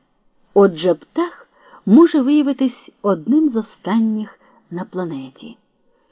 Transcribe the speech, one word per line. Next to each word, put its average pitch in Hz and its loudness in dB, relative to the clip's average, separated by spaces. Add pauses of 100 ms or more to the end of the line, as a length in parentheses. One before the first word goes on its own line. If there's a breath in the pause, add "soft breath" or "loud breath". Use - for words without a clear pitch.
(540)
Отже, 180 2
птах - -8 (380 soft breath)
може 302 4
виявитись 269 -2 (120)
одним 208 0
з 226 -6
останніх 220 -4 (300 soft breath)
на 175 -10
планеті. 170 -12 (560)